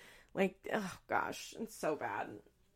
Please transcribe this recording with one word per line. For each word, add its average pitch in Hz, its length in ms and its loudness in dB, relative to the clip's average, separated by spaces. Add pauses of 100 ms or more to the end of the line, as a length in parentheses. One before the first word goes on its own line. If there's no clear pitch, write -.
(340)
Like, 190 220 4 (160)
oh 190 260 0 (100)
gosh, - 500 2
it's - 160 -6
so 156 220 2
bad. 113 320 -2 (480)